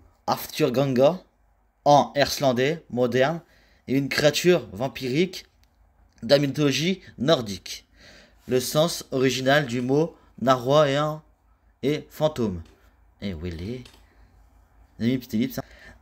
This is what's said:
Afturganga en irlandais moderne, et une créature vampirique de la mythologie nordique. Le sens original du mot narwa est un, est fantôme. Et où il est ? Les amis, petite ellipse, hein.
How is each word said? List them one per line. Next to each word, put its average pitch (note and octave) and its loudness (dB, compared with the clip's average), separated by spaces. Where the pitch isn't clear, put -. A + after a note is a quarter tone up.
Afturganga C#3 0
en C#3+ 6
irlandais C#3 0
moderne, B2+ 0
et B2 -2
une C#3 -2
créature D3 2
vampirique C3 -4
de A#2 -2
la C#3+ 6
mythologie D3 0
nordique. A#2 -2
Le B2+ 0
sens D#3 -2
original C3 2
du A#2+ -4
mot C#3+ 0
narwa C3 2
est C#3 0
un, D3+ -2
est C#3+ -4
fantôme. A2 -2
Et G2 -8
où D#2 -10
il E2+ -10
est ? A#2+ -10
Les A2 -6
amis, C3 0
petite - -10
ellipse, A2+ -2
hein. - -12